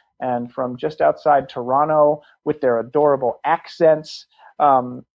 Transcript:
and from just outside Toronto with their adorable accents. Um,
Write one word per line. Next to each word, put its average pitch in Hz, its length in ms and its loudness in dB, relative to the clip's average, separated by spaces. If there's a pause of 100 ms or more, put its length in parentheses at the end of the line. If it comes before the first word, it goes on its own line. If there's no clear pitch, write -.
(220)
and 120 300 -6
from 123 260 -8
just 151 240 -8
outside 147 480 0
Toronto 147 720 0 (240)
with 151 160 -4
their 120 180 0
adorable 131 640 -2
accents. 156 840 -2 (340)
Um, 127 560 0